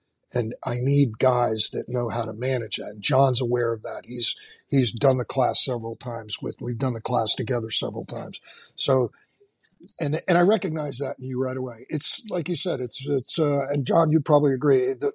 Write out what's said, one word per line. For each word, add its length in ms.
And 200
I 120
need 400
guys 540
that 160
know 200
how 160
to 80
manage 440
that. 180
And 80
John's 380
aware 320
of 100
that. 240
He's, 280
he's 200
done 280
the 60
class 400
several 300
times 480
with, 180
we've 180
done 160
the 60
class 340
together 360
several 340
times. 360
So, 360
and, 260
and 100
I 60
recognize 560
that 220
in 60
you 160
right 140
away. 340
It's 380
like 200
you 80
said, 240
it's, 260
it's, 320
uh, 300
and 180
John, 240
you'd 140
probably 280
agree, 420
the, 200